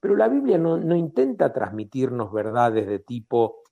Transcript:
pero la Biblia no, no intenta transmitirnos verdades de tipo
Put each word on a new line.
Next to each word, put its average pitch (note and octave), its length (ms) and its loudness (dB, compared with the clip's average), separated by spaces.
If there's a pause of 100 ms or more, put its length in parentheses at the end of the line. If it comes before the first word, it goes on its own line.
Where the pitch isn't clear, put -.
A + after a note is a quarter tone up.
pero G3 140 0
la G#3+ 140 4
Biblia C4 300 2
no, E3 180 2
no E3+ 180 0
intenta D#3+ 580 0
transmitirnos G#2+ 800 -6
verdades A2 540 0
de G2+ 140 -6
tipo A#2 720 -2